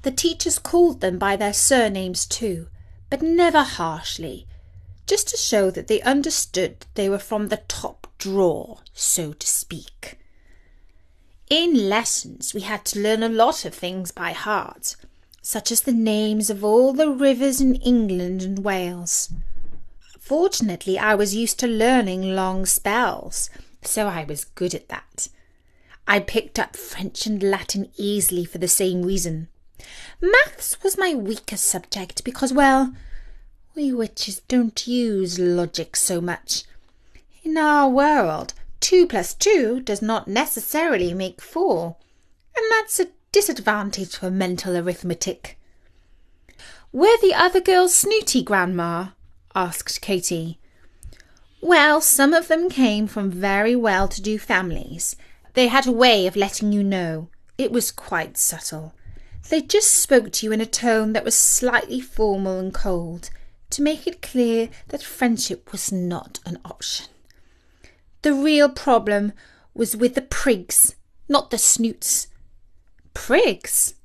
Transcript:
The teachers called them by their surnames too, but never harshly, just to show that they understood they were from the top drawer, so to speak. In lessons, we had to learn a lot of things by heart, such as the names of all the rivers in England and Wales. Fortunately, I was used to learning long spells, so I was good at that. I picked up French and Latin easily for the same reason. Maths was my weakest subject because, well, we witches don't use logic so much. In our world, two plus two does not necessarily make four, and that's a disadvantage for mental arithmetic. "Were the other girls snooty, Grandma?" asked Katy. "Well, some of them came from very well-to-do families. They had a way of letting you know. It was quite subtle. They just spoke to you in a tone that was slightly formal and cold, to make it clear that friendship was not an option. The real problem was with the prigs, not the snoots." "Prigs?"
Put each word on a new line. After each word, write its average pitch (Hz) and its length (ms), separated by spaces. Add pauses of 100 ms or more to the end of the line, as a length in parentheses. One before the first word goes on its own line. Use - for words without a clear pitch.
The 269 100
teachers 330 480
called 349 420
them 185 160
by 196 180
their 202 180
surnames 196 720
too, 175 420 (420)
but 277 120
never 330 420
harshly, 160 840 (580)
just 403 240
to 480 80
show 196 340
that - 160
they 220 140
understood 277 920
they 196 160
were 202 100 (100)
from 214 180
the - 200
top - 400 (100)
drawer, 190 600 (140)
so 156 400
to - 140
speak. - 680 (1300)
In 302 400
lessons, - 640
we 202 80
had 202 240
to - 140
learn 220 240
a 226 200
lot 311 220
of - 80
things 180 380
by 170 200
heart, - 640 (460)
such - 280
as 233 120
the 277 100
names 214 580
of 202 140
all 247 300
the 302 160
rivers 269 500
in 262 160
England 190 680
and 190 180
Wales. 180 680 (880)
Fortunately, 233 800
I 214 160
was 202 220
used 233 240
to 247 80
learning 214 680
long 190 300
spells, - 840 (340)
so 214 240
I 175 160
was 147 220
good - 280
at - 140
that. - 400 (800)
I 202 140
picked - 360
up - 200
French - 480
and 208 180
Latin 196 540
easily 190 480
for 165 140
the 175 220
same 180 220
reason. 175 460 (720)
Maths - 600
was 392 140
my 370 160
weakest 208 520
subject - 580
because, 262 300
well, 269 400 (840)
we 285 180
witches 220 540
don't 240 400
use 202 520
logic 175 560
so 180 240
much. - 440 (800)
In 311 140
our 294 320
world, 254 640 (260)
two 359 280
plus 196 260
two 262 460
does 214 220
not 220 260
necessarily 277 840
make 190 280
four, 185 540 (600)
and 453 160
that's 440 280
a 359 80 (240)
disadvantage 208 840
for 185 140
mental 185 460
arithmetic. 175 840 (1300)
"Were 415 300
the 381 120
other 359 280
girls 359 340
snooty, 415 460
Grandma?" 180 680 (460)
asked - 460
Katy. 170 580 (1000)
"Well, 302 400
some 277 320
of 339 140
them 339 220
came 214 380
from 196 240
very 196 440
well-to-do 202 640
families. 180 760 (380)
They 254 140
had 254 200
a 254 40
way 226 340
of 190 100
letting 202 380
you 202 100
know. 170 460 (280)
It 262 140
was 240 200
quite - 460
subtle. 156 560 (560)
They 311 120
just 415 320
spoke 240 380
to - 140
you 214 60
in 220 100
a 220 40
tone 220 480
that 214 120
was 226 100
slightly - 640
formal 196 600
and 185 140
cold, 170 560 (420)
to 285 100
make 302 260
it 349 140
clear 233 480 (180)
that - 160
friendship - 680
was - 200
not 180 540
an 170 200
option. - 420 (1120)
The 302 120
real 294 360
problem 208 640 (400)
was 226 220
with 240 200
the 262 60
prigs, - 760 (320)
not 285 240
the 226 60
snoots." - 720 (840)
"Prigs?" - 920